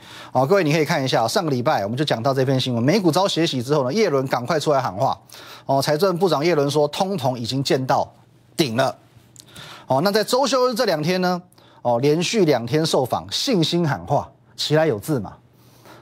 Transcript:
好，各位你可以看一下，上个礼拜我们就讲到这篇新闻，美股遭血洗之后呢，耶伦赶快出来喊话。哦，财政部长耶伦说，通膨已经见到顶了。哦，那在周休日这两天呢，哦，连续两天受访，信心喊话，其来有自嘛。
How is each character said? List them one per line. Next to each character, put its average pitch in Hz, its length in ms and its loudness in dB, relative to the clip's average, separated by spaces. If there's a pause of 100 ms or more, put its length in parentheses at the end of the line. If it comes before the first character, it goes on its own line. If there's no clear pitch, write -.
(340)
好， 131 100 2
各 160 120 4
位 196 80 4
你 147 100 2
可 170 60 2
以 156 40 2
看 143 220 0
一 - 20 -2
下， 123 200 2
上 185 180 0
个 151 60 -2
礼 123 100 0
拜 123 220 0
我 98 40 -2
们 113 80 -6
就 147 80 -2
讲 117 180 -2
到 135 120 0
这 135 100 0
篇 131 160 0
新 127 140 -2
闻， 117 100 0
美 170 160 4
股 175 120 2
遭 180 160 2
血 165 180 0
洗 135 160 -2
之 135 140 -2
后 143 80 2
呢， 127 100 -2
耶 208 160 2
伦 139 180 0
赶 123 160 -2
快 156 160 -2
出 151 120 0
来 135 100 2
喊 120 100 -4
话。 110 240 -2 (520)
哦， 139 120 2
财 151 160 0
政 180 220 2
部 190 100 2
长 147 160 0
耶 170 120 2
伦 143 140 2
说， 147 180 2
通 190 280 -4
膨 127 220 -2
已 117 80 -8
经 131 180 -4
见 135 220 0
到 127 260 0 (460)
顶 123 180 0
了。 131 220 0 (880)
哦， 131 160 2
那 202 80 2
在 208 120 2
周 254 240 0
休 254 200 2
日 254 60 -2
这 240 120 0
两 160 180 0
天 185 180 0
呢， 180 180 0 (440)
哦， 120 160 2
连 147 220 2
续 202 220 0
两 127 220 2
天 151 180 0
受 151 220 0
访， 95 260 -6
信 202 320 0
心 170 240 0
喊 101 200 -4
话， 135 200 -2 (300)
其 - 180 -2
来 160 120 2
有 110 120 -2
自 143 200 -4
嘛。 82 180 -10 (640)